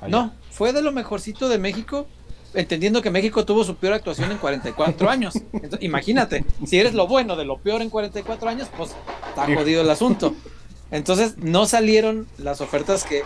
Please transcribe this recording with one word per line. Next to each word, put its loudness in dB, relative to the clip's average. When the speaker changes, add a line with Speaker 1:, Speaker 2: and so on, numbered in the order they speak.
Speaker 1:
allá. -10
Speaker 2:
no, 0
fue 0
de 0
lo 0
mejorcito -6
de 2
México, -4
entendiendo 0
que 0
México 0
tuvo 4
su -6
peor 0
actuación -4
en -6
cuarenta -4
y -8
cuatro 2
Speaker 1:
<laughs> -
Speaker 2:
años. -2
Entonces, -8
imagínate, 0
si 4
eres 4
lo 4
bueno 2
de -4
lo -4
peor -2
en -6
cuarenta -4
y -8
cuatro -6
años, -6
pues -8
está -2
Speaker 1:
Hijo. 4
Speaker 2:
jodido 4
el 6
asunto. 2
Entonces, 2
no 2
salieron 4
las -6
ofertas 0
que, -2